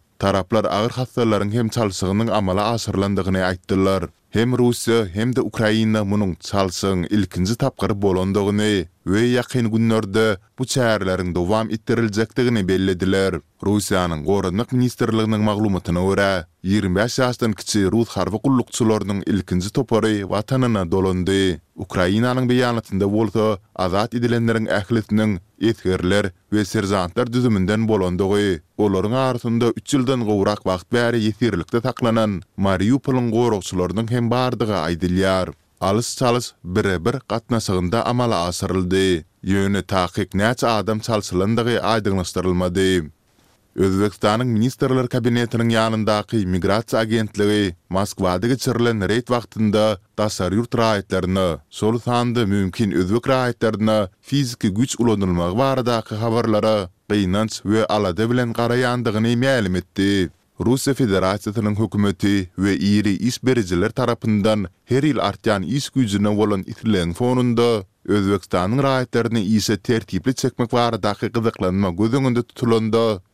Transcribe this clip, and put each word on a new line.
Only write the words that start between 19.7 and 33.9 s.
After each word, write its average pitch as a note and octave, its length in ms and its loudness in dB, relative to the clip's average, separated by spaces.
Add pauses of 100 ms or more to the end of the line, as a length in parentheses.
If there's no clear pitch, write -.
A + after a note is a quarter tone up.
topary A2 500 0
watanyna G#2 720 -2
dolandy. F#2+ 720 0 (160)
Ukrainanyň A#2 720 0
beýanatynda A#2 640 0
bolsa, G#2+ 460 0 (160)
azat F#2+ 400 -2
edilenleriň A#2 520 0 (120)
ählisiniň G#2+ 600 -2 (220)
esgerler F#2+ 720 0 (180)
we G#2 140 0
serzantlar G2+ 680 -2
düzümünden A2 560 0
bolandygy, G2 720 0 (180)
olaryň G#2 360 0
arasynda A#2+ 640 0
üç - 180 -6
ýyldan B2+ 300 0
gowrak G#2 400 0
wagt F#2 280 -4
bäri A#2+ 360 2
ýetirlikde G#2+ 540 -2
saklanan A2+ 600 0 (140)
Mariupolyň A#2 760 0
goragçylarynyň G#2+ 800 0